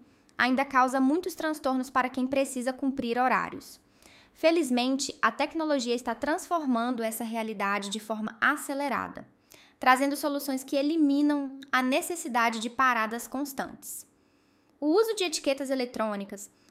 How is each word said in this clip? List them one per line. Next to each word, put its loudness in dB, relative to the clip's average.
ainda 2
causa 2
muitos 2
transtornos -2
para 0
quem -2
precisa -2
cumprir -2
horários. -2
Felizmente, 2
a 4
tecnologia 0
está -4
transformando -2
essa -4
realidade -4
de -6
forma -6
acelerada, -2
trazendo 4
soluções -2
que -4
eliminam 2
a 2
necessidade 0
de -4
paradas 0
constantes. -8
O 0
uso 4
de 0
etiquetas -2
eletrônicas, -4